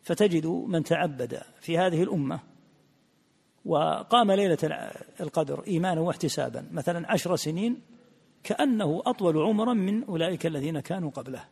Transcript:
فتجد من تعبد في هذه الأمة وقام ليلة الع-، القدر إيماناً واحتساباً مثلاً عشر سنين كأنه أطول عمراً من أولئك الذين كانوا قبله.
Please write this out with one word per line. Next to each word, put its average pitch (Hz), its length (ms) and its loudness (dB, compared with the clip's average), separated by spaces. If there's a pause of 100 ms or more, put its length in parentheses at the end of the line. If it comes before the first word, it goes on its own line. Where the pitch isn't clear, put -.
فتجد 170 440 2
من 165 380 -2
تعبد 147 580 -2 (180)
في 165 180 -2
هذه 175 240 2
الأمة 147 380 -2 (1200)
وقام 165 680 4
ليلة 190 300 4
الع-، - 300 -4 (280)
القدر 147 460 -2
إيماناً 175 340 0
واحتساباً 139 720 -2
مثلاً 170 400 -2
عشر 175 240 0
سنين 196 440 -2 (640)
كأنه 214 640 0
أطول 175 320 2
عمراً 214 360 2
من 208 300 0
أولئك 170 420 -2
الذين 151 340 -2
كانوا 175 300 -6
قبله. 131 420 -12